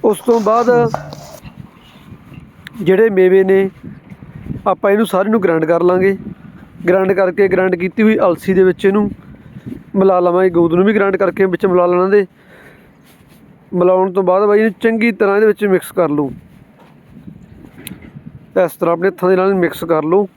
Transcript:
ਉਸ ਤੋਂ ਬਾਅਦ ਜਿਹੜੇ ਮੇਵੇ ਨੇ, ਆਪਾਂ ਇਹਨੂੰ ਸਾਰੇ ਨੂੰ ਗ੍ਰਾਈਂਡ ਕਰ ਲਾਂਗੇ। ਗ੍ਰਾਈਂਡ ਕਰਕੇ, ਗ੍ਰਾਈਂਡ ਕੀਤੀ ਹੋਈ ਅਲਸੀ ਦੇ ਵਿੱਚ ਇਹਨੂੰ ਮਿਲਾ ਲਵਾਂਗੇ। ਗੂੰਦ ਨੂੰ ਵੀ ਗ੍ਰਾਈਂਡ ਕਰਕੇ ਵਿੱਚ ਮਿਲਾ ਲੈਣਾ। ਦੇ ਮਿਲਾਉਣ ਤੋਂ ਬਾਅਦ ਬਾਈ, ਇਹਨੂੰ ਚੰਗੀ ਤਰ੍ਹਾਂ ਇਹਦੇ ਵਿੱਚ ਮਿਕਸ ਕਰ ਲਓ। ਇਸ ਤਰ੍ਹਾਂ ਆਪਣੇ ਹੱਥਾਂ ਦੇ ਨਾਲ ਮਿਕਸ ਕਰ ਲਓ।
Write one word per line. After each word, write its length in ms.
ਉਸ 160
ਤੋਂ 200
ਬਾਅਦ 320
ਜਿਹੜੇ 280
ਮੇਵੇ 340
ਨੇ, 260
ਆਪਾਂ 240
ਇਹਨੂੰ 160
ਸਾਰੇ 220
ਨੂੰ 140
ਗ੍ਰਾਈਂਡ 220
ਕਰ 180
ਲਾਂਗੇ। 340
ਗ੍ਰਾਈਂਡ 240
ਕਰਕੇ, 340
ਗ੍ਰਾਈਂਡ 280
ਕੀਤੀ 280
ਹੋਈ 140
ਅਲਸੀ 360
ਦੇ 100
ਵਿੱਚ 220
ਇਹਨੂੰ 240
ਮਿਲਾ 240
ਲਵਾਂਗੇ। 300
ਗੂੰਦ 240
ਨੂੰ 120
ਵੀ 80
ਗ੍ਰਾਈਂਡ 240
ਕਰਕੇ 280
ਵਿੱਚ 200
ਮਿਲਾ 200
ਲੈਣਾ। 220
ਦੇ 180
ਮਿਲਾਉਣ 380
ਤੋਂ 120
ਬਾਅਦ 220
ਬਾਈ, 140
ਇਹਨੂੰ 220
ਚੰਗੀ 300
ਤਰ੍ਹਾਂ 240
ਇਹਦੇ 120
ਵਿੱਚ 180
ਮਿਕਸ 260
ਕਰ 180
ਲਓ। 220
ਇਸ 60
ਤਰ੍ਹਾਂ 220
ਆਪਣੇ 140
ਹੱਥਾਂ 220
ਦੇ 60
ਨਾਲ 180
ਮਿਕਸ 300
ਕਰ 200
ਲਓ। 320